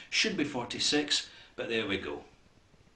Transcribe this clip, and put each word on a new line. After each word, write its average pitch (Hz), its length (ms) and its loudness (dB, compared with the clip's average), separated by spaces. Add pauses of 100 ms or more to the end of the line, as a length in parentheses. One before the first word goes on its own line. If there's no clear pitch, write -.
(100)
should 208 260 2
be 156 80 2
forty-six, - 840 0 (260)
but 110 140 -4
there 113 160 2
we 98 100 0
go. 78 260 -6 (720)